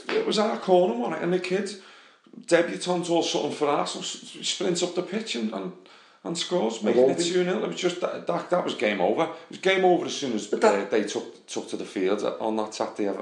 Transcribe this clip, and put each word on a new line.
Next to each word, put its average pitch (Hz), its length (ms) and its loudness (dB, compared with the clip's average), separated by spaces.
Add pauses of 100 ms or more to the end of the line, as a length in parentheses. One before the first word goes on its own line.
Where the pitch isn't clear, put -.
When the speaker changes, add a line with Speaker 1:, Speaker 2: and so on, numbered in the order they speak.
Speaker 1:
the, 415 120 0
it - 60 -2
was 285 140 0
our 220 180 2
corner, 190 380 4
wasn't 226 220 -4
it? - 60 -4
And 175 100 2
the 180 60 2
kid, 196 360 -2 (720)
debutant 175 640 2
or 165 140 4
something 147 280 0
for 147 160 0
Arsenal, - 360 -2
s-, - 320 -10 (120)
sprints 185 360 -2
up - 120 -4
the 180 80 -2
pitch 214 320 -6
and, 220 180 -2
and, 190 200 -6 (500)
and 180 140 -6
scores, 175 400 0
Speaker 2:
It - 80 -8
Speaker 1:
making 123 180 6
Speaker 2:
won't 175 160 4
Speaker 1:
it - 40 0
Speaker 2:
be. - 60 0
Speaker 1:
two 180 140 2
nil. 190 200 0
It 185 40 -4
was 175 120 -6
just 175 220 -2
that, - 260 -4
that, 170 220 -2
that 180 160 2
was 135 80 -4
game 104 260 0
over. 113 260 2
It 156 40 -8 (200)
was - 100 -16
game 185 260 4
over 170 220 6
as 123 80 -6
soon 127 180 -4
as, 104 140 -2
Speaker 2:
But - 140 0
that 101 260 4
Speaker 1:
uh, - 20 -10
they 110 140 2
took, - 420 -8
took - 240 -8
to 107 80 -6
the - 80 -6
field 98 380 0
on 110 340 -2
that 107 160 -4
Saturday. 104 480 -2